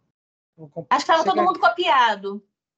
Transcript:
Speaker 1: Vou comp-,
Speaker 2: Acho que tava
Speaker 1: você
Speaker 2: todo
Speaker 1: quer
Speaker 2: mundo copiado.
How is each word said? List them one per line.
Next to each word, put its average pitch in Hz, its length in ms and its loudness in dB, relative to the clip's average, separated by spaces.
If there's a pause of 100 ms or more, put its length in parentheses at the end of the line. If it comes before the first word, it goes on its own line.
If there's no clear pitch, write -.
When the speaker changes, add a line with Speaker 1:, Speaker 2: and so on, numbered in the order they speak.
(580)
Speaker 1:
Vou 160 100 -20
comp-, 160 220 -14
Speaker 2:
Acho 269 160 -2
que - 20 -4
tava 330 160 2
Speaker 1:
você 403 60 0
Speaker 2:
todo 359 60 0
Speaker 1:
quer 359 100 2
Speaker 2:
mundo 359 140 -2
copiado. 247 840 0 (340)